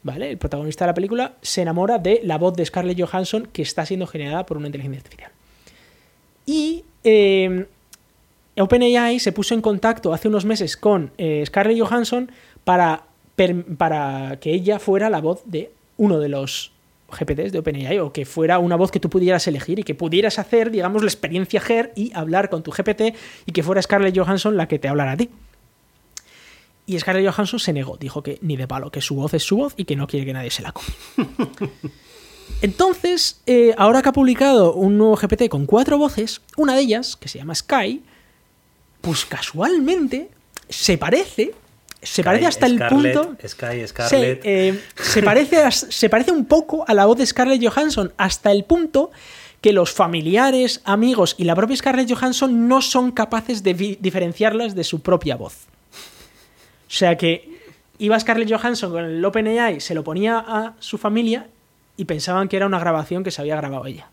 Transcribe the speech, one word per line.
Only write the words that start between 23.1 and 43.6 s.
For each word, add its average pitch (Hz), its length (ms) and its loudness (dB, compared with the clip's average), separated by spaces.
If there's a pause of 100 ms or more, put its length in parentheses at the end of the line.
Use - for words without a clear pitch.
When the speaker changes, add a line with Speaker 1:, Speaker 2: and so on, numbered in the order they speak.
Speaker 1:
y 165 60 -8
que 165 100 0
fuera 185 180 0
Scarlett 190 380 2
Johansson 190 380 0
la 165 120 0
que 151 100 -2
te 139 100 -4
hablara 139 240 0
a 143 40 -6
ti. 233 140 -2 (1500)
Y 180 140 -6
Scarlett 190 340 0
Johansson 214 280 -4
se 170 120 -2
negó, 135 240 -6
dijo 143 260 -10
que - 200 -8
ni 156 140 -2
de 127 100 -6
palo, 131 240 -8
que 143 100 -10
su 143 140 -6
voz 139 200 -2
es 151 100 0
su 196 120 0
voz 277 200 -2
y 190 80 -6
que 147 100 -4
no 139 120 -4
quiere 139 200 -4
que 135 60 -6
nadie 127 180 -8
se - 120 -6
la - 100 -12
copie. - 220 -10 (220)
<laughs> - 540 -4 (880)
Entonces, 359 840 0
eh, 233 300 6
ahora 233 260 6
que 277 80 4
ha - 20 -8
publicado 254 600 4
un 196 240 2
nuevo 214 180 6
G 202 120 -2
P 214 80 0
T 233 120 2
con 143 180 -2
cuatro 269 320 4
voces, 277 420 -2 (160)
una 285 180 2
de 269 80 4
ellas, 240 340 -2
que - 120 -16
se 127 100 -14
llama 151 160 -10
Sky, 247 480 -2 (960)
pues 165 240 -4
casualmente 285 1080 -2 (380)
se - 280 0
parece, 247 560 -2 (480)
se - 220 -4
Speaker 2:
Sky, - 0 -
Speaker 1:
parece 214 240 4
hasta 277 200 2
el 247 100 4
Speaker 2:
Scarlett, 269 400 2
Speaker 1:
punto. 302 320 -4
Speaker 2:
Sky, - 180 -10 (140)